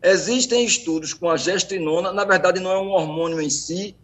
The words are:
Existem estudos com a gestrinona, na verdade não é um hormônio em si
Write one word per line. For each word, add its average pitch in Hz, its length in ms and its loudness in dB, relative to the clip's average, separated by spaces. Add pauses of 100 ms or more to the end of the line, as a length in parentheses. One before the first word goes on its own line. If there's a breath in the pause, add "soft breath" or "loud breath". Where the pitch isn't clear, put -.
Existem 226 640 2
estudos 160 480 -2
com - 160 -4
a 165 80 2
gestrinona, 175 760 -2
na 202 120 0
verdade 180 360 4
não 185 100 -4
é 190 80 2
um 196 120 -4
hormônio 165 500 -2
em 147 100 -2
si 190 540 -6